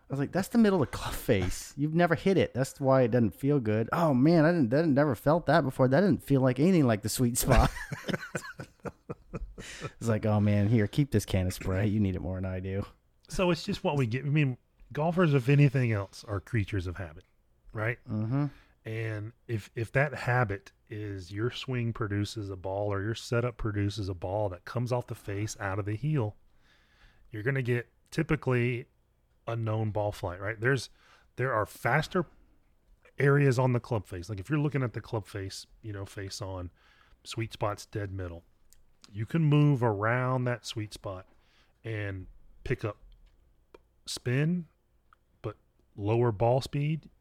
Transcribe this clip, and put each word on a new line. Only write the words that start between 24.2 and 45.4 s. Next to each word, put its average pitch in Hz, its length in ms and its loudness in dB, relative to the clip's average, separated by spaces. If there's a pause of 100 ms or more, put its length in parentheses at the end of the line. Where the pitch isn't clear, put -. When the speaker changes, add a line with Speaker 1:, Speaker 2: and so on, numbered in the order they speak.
Speaker 2:
that 87 160 -12
comes 120 280 -4
off 123 160 -2
the 120 60 -10
face 104 460 -8
out 98 180 -4
of 104 60 -4
the 104 120 -4
heel, 123 400 -2 (920)
you're 107 120 -10
gonna 135 180 -2
get 120 280 -2 (220)
typically 123 760 0 (600)
a 117 100 -4
known 110 340 0
ball 104 220 -2
flight, 90 280 -8
right? 104 180 -6
There's, 123 300 0 (480)
there 127 160 -2
are 107 140 2
faster 151 580 0 (920)
areas 139 400 4
on 127 160 4
the 120 60 0
club 110 260 -4
face. 90 240 -12
Like, 98 100 -8
if 92 80 -12
you're 151 100 0
looking 143 260 0
at 117 100 -6
the 113 80 -10
club 110 240 -6
face, 98 400 -10 (160)
you 107 100 -10
know, 98 140 -10
face 98 340 -12
on, 92 300 -8 (540)
sweet - 280 -8
spot's 104 320 -4
dead 104 280 -8
middle. 87 320 -8 (680)
You 107 140 -6
can 170 160 0
move 147 400 4
around 123 600 0
that 120 200 -4
sweet 107 300 -8
spot 95 320 -12 (580)
and 101 420 -8 (380)
pick - 220 -4
up 104 120 -8 (1080)
spin, 151 600 -2 (760)